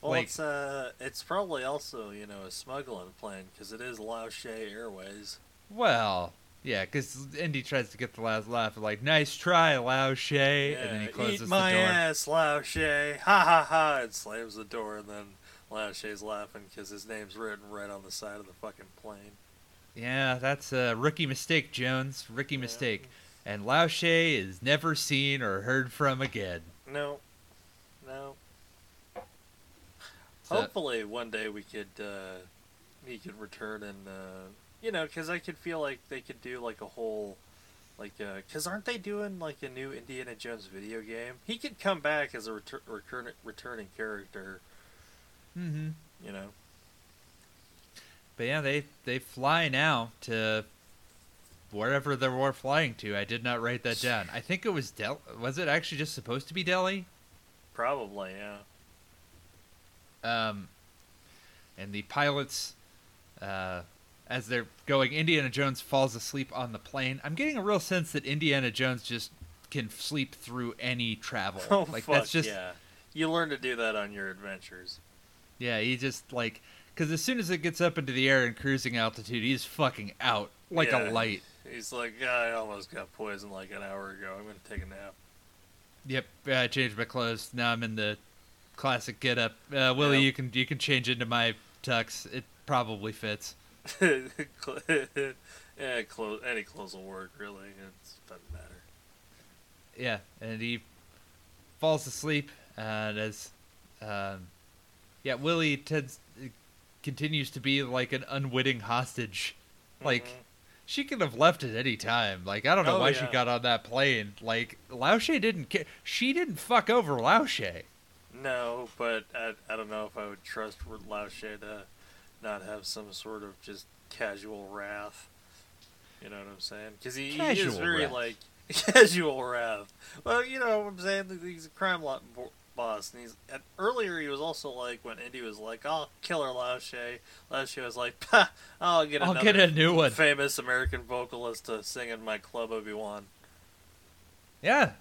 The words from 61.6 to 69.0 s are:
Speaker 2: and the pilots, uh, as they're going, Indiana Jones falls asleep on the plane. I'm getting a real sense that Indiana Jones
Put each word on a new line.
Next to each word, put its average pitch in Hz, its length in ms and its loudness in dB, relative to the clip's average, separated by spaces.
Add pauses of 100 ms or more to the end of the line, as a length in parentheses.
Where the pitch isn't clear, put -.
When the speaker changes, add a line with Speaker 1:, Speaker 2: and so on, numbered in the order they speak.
Speaker 2:
and 98 140 -10
the 104 100 -4
pilots, 143 720 -2 (640)
uh, 92 420 -4 (460)
as 120 200 -4
they're 120 180 0 (200)
going, 135 260 4
Indiana 156 360 4
Jones 135 320 0
falls 135 360 2
asleep 131 380 -6
on 123 180 -4
the 107 60 -8
plane. 131 440 -4
I'm 156 120 -4
getting 294 220 0
a 214 60 -2
real 202 180 4
sense 170 320 0
that 143 120 -2
Indiana 139 460 4
Jones 127 320 0